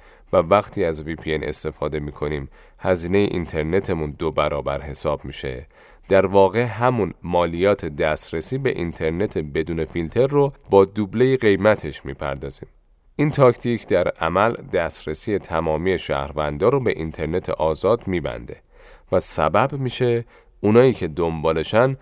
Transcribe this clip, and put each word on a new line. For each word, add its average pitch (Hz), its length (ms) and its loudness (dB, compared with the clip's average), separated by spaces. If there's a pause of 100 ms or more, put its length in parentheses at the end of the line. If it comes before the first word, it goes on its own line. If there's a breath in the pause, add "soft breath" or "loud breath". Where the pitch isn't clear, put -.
(340 soft breath)
و 95 40 4
وقتی 98 460 2
از 80 200 -2
وی 80 120 -8
پی 78 180 -4
ان 76 100 -2
استفاده 76 560 -6
می‌کنیم، 73 500 -6 (300 soft breath)
هزینهٔ 92 520 2
اینترنتمون 80 800 -2
دو 80 200 -4
برابر 71 500 -2
حساب 71 440 -4
می‌شه. 67 420 -10 (420 soft breath)
در 95 160 6
واقع 98 380 4
همون 113 500 0 (100)
مالیات 87 640 2
دسترسی 80 720 -2
به 135 120 -2
اینترنت 85 680 -2
بدون 80 480 -2
فیلتر 85 420 0
رو 143 260 0 (160)
با 98 160 8
دوبلهٔ 107 520 0
قیمتش 98 680 2
می‌پردازیم. 69 640 -8 (460)
این 147 140 2
تاکتیک 120 580 2
در 90 200 2
عمل 95 460 2 (200)
دسترسی 85 640 -2
تمامی 82 600 0
شهروندا 73 720 -2
رو 139 100 2
به 123 120 0
اینترنت 80 580 -4
آزاد 82 580 0
می‌بنده 67 480 -6 (560 soft breath)
و 92 80 4
سبب 92 540 0
می‌شه 120 520 -2 (360 soft breath)
اونایی 117 320 6
که 90 140 -4
دنبالشن 82 960 0